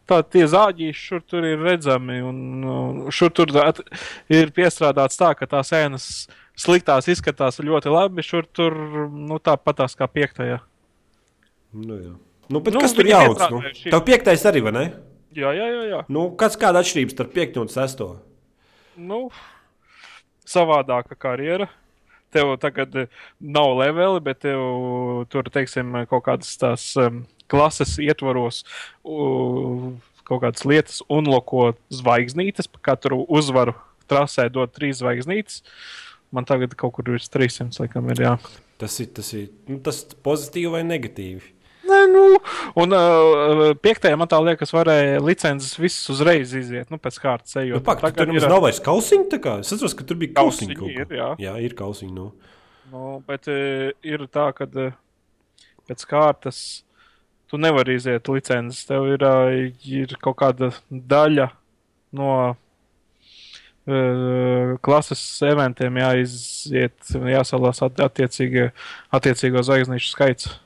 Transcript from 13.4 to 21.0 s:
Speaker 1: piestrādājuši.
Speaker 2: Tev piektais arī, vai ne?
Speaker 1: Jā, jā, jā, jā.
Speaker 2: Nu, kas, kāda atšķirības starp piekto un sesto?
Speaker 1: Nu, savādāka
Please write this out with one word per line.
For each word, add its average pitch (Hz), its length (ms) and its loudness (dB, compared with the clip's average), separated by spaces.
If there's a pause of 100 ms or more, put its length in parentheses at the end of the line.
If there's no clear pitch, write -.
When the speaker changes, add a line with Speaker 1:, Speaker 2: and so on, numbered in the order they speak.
Speaker 1:
piestrādājuši. 139 320 -8
Speaker 2:
Tev 165 100 4
piektais 240 400 4
arī, 196 160 4
vai 107 140 -2
ne? 123 80 -2 (480)
Speaker 1:
Jā, 143 260 -4
jā, 214 120 -4
jā, 240 180 -6
jā. 190 140 -6 (100)
Speaker 2:
Nu, 156 240 -2
kas, 220 260 0
kāda 185 240 4
atšķirības 131 320 -2
starp 123 160 -6
piekto 160 320 -4
un 101 80 -8
sesto? 131 360 -6 (880)
Speaker 1:
Nu, 208 340 -10 (1160)
savādāka 139 680 0